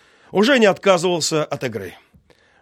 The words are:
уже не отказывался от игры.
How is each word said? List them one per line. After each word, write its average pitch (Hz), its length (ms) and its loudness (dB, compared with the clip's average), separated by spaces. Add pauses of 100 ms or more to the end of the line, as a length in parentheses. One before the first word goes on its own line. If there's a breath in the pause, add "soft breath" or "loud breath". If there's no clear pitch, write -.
(320 soft breath)
уже 226 260 2
не 226 80 4
отказывался 175 760 0
от 143 180 -10
игры. 104 320 -10 (680 soft breath)